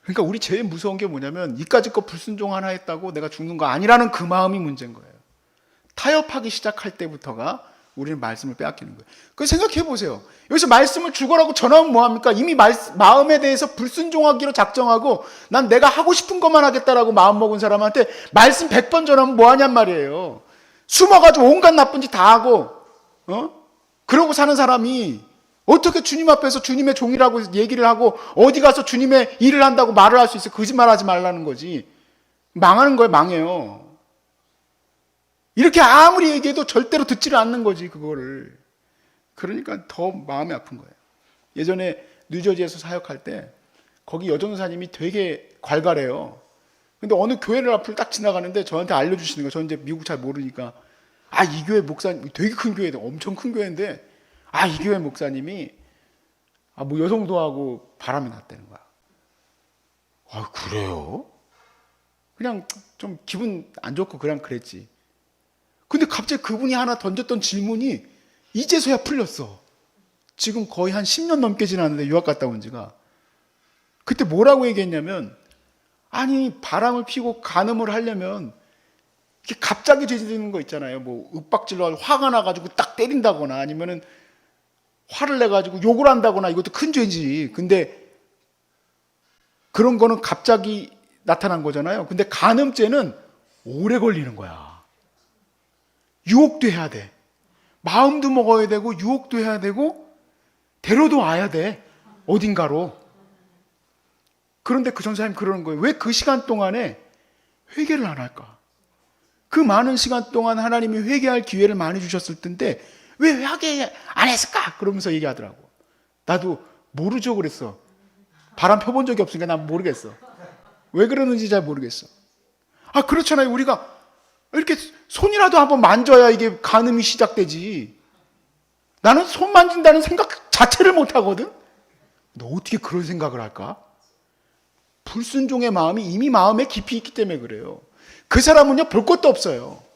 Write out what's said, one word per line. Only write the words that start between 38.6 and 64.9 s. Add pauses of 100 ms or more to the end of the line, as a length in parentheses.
그러니까
더
마음이
아픈
거예요. (640)
예전에 (240)
뉴저지에서
사역할
때 (560)
거기
여전사님이
되게 (140)
괄괄해요. (600)
근데
어느
교회를
앞을
딱
지나가는데
저한테
알려주시는
거예요.
저는
이제
미국
잘
모르니까. (560)
"아,
이
교회
목사님",
되게
큰
교회인데,
엄청
큰
교회인데, (480)
"아,
이
교회
목사님이, (1040)
아,
뭐
여성도하고
바람이
났다는
거야." (1500)
"아,
그래요?" (1120)
그냥 (320)
좀
기분 (100)
안
좋고
그냥
그랬지. (1000)